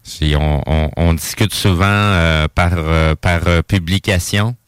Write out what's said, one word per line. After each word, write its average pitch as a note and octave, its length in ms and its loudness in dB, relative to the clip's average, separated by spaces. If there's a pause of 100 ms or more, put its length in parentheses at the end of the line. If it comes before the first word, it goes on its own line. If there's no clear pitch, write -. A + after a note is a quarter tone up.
si D2+ 340 -2
on, D2 300 0
on, D#2 300 0
on E2+ 180 2
discute - 400 -4
souvent, F#2 320 0
euh, E2+ 640 2
par, F2 220 0
euh, D#2+ 400 0
par, E2+ 320 0
euh, E2+ 160 2
publication. G2 920 -2 (120)